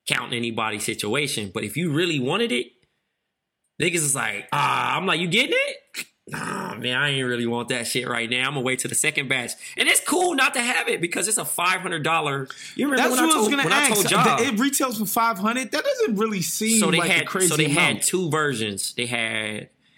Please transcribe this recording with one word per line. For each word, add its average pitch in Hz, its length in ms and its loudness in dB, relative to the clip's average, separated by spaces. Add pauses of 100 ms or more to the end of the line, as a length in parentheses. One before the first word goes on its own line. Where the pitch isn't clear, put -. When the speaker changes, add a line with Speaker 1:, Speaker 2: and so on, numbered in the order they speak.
Speaker 1:
count 123 260 -2
anybody's 113 520 -2
situation, 110 680 -2
but 104 100 -4
if 104 140 -8
you 170 140 0
really 160 280 0
wanted 196 320 -2
it, 240 160 -4 (1120)
niggas 170 140 2
is 147 200 0
like, 107 360 -4
"Ah," 131 440 0
I'm 170 100 -2
like, 165 140 2
"You 180 80 -2
getting 233 280 2
it?" - 500 -6 (220)
"Nah, - 480 -8
man, 123 220 -4
I 143 120 2
ain't 135 180 -2
really 120 180 -2
want 117 240 -2
that 120 180 -4
shit 123 200 -2
right 117 220 -2
now. 127 180 0
I'm 143 60 -4
gonna 135 80 -2
wait 127 180 0
till 123 100 -6
the 113 60 -4
second 151 320 0
batch." 123 240 -2 (240)
And 254 120 0
it's 349 120 4
cool 359 340 2
not 277 220 2
to 247 60 0
have 240 260 0
it - 140 -2
because 185 260 -2
it's 214 100 0
a - 80 -4
five 180 360 0
hundred 175 220 -4
dollar. 147 440 0 (280)
You 285 140 0
remember 262 200 4
Speaker 2:
That's - 20 2
Speaker 1:
when 254 80 2
I 240 80 4
Speaker 2:
what 311 80 4
I - 40 4
was 214 80 4
Speaker 1:
told, - 40 2
Speaker 2:
gonna 277 120 2
Speaker 1:
when 247 100 2
I - 100 4
Speaker 2:
ask. 254 100 4
Speaker 1:
told 202 180 2
y'all? 220 300 6
Speaker 2:
It 240 180 0
retails 269 380 0
for 220 80 -2
five 226 320 2
hundred? 226 340 -2
That 294 120 -2
doesn't 494 320 0
really 208 260 0
seem 220 380 0
Speaker 1:
So 196 100 4
they 160 100 4
Speaker 2:
like 165 120 2
Speaker 1:
had, 165 120 4
Speaker 2:
a - 20 -8
crazy 185 240 0
Speaker 1:
so 156 80 2
they 156 80 4
Speaker 2:
amount. 147 140 2
Speaker 1:
had 147 220 2
two 180 280 0
versions. 123 640 -2
They 120 140 -4
had 113 640 -4 (280)